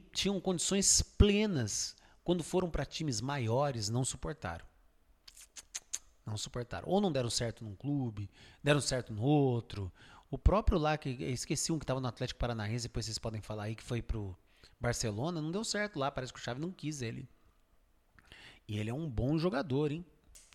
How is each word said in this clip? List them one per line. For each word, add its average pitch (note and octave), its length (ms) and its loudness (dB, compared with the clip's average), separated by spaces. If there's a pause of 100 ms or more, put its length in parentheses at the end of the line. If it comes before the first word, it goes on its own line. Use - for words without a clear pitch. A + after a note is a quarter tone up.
(140)
tinham G3 260 0
condições F#3 640 4
plenas, G3+ 920 4 (280)
quando E3+ 200 2
foram F3 260 0
pra C#3+ 160 -2
times C3 360 -2
maiores, B2 680 0
não B2+ 160 2
suportaram. - 600 -6 (1600)
Não G#2+ 120 -6
suportaram. - 500 -8
Ou G3 140 4
não G3 100 4
deram B2+ 180 2
certo A#2 340 -2
num G#2 120 -10
clube, A#2+ 540 -4 (340)
deram C#3+ 180 4
certo B2 300 -2
no G#2+ 120 -4
outro. B2 680 2 (380)
O C#3 80 -6
próprio G3 400 4
lá, D3+ 180 2
que C3 240 -4
eu D3+ 120 -4
esqueci - 400 -2
um D#3+ 80 0
que - 60 -8
tava C3 140 0
no B2+ 80 -2
Atlético - 320 -4
Paranaense, A#2 480 -2
depois A2+ 180 -4
vocês A2 120 -6
podem A2 240 -6
falar G#2+ 220 -6
aí, A2 120 -4
que - 80 -14
foi A#2 180 -4
pro G2+ 360 -4 (420)
Barcelona, A#2+ 600 -2
não D#3 100 -2
deu G3+ 120 -2
certo G#3 360 -2
lá, C3+ 100 0
parece B2+ 220 -6
que - 80 -16
o - 20 -14
Xavi B2+ 200 -4
não F3+ 100 -4
quis D3 300 -6
ele. B2 260 -6 (1400)
E G#2+ 100 -4
ele G#2+ 120 -2
é A#2+ 40 -4
um D#3 160 -4
bom C3 280 2
jogador, D#3 540 0
hein? E3+ 140 -6 (500)